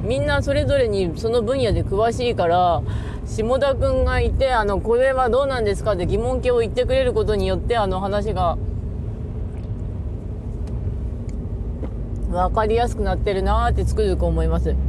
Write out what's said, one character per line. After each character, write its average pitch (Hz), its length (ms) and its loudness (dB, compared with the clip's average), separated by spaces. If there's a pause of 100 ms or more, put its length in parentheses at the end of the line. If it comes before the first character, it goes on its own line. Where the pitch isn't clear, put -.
み 247 160 0
ん 285 60 0
な 285 160 2
そ 277 120 0
れ 294 120 2
ぞ 285 120 2
れ 247 100 4
に 190 300 0
そ 226 120 -2
の 240 120 2
分 226 200 0
野 214 120 2
で - 100 2
詳 220 280 2
し 240 180 -2
い 226 60 0
か 180 120 2
ら、 175 340 4 (440)
下 233 340 0
田 269 160 2
く 269 140 0
ん 262 140 2
が 254 160 2
い 247 120 2
て、 262 200 2
あ 220 140 2
の、 202 160 2
「こ 208 140 2
れ 262 180 4
は 254 160 2
ど 254 140 2
う 277 40 0
な 262 140 -2
ん - 20 0
で 202 120 0
す - 100 -6
か？」 214 80 2
っ 185 40 0
て 175 80 0
疑 202 120 0
問 240 240 0
形 247 100 0
を 240 80 4
言 220 100 0
っ - 40 -6
て 247 120 0
く 247 80 0
れ 262 100 2
る 247 100 0
こ 214 100 2
と 208 120 0
に 190 120 0
よ 185 80 0
っ 170 40 -2
て、 233 180 0
あ 202 100 2
の 185 120 -2
話 202 340 -2
が 180 240 0 (3750)
分 180 240 2
か 220 100 2
り 214 100 2
や 233 120 2
す - 100 -2
く 214 60 0
な 185 120 0
っ - 20 -2
て 208 160 0
る 190 100 0
な 220 260 2
ー - 20 2
っ - 20 2
て 196 120 2
つ - 100 0
く 214 60 2
づ 190 160 2
く 170 80 2
思 165 180 2
い 160 40 2
ま 165 120 2
す。 160 160 2 (140)